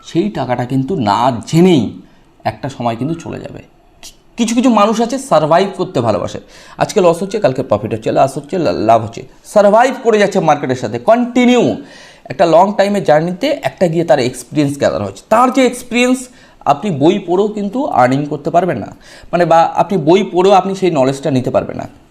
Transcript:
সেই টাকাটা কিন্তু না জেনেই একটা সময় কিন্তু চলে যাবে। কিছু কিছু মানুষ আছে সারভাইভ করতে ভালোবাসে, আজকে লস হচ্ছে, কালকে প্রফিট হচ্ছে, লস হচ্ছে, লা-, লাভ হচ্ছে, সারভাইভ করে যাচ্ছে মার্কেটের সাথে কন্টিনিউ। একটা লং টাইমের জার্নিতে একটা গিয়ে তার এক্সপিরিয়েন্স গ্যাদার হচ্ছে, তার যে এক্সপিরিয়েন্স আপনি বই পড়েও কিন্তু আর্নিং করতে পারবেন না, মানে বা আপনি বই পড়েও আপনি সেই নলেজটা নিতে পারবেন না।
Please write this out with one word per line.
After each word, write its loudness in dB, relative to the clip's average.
সেই 0
টাকাটা -4
কিন্তু -2
না 0
জেনেই 2
একটা -8
সময় -6
কিন্তু -6
চলে -12
যাবে। -16
কিছু -2
কিছু 2
মানুষ 2
আছে -4
সারভাইভ 2
করতে -4
ভালোবাসে, -4
আজকে -2
লস 2
হচ্ছে, -6
কালকে -2
প্রফিট -4
হচ্ছে, -6
লস 0
হচ্ছে, -8
লা-, -2
লাভ 2
হচ্ছে, -12
সারভাইভ 4
করে 2
যাচ্ছে 2
মার্কেটের 0
সাথে -6
কন্টিনিউ। 2
একটা 0
লং 4
টাইমের 0
জার্নিতে 0
একটা -2
গিয়ে 0
তার 4
এক্সপিরিয়েন্স -2
গ্যাদার 0
হচ্ছে, -10
তার 2
যে 2
এক্সপিরিয়েন্স -2
আপনি 0
বই 2
পড়েও -2
কিন্তু -6
আর্নিং 0
করতে -6
পারবেন 0
না, -12
মানে 2
বা 4
আপনি 0
বই 4
পড়েও 4
আপনি 2
সেই 0
নলেজটা 0
নিতে -2
পারবেন -2
না। -10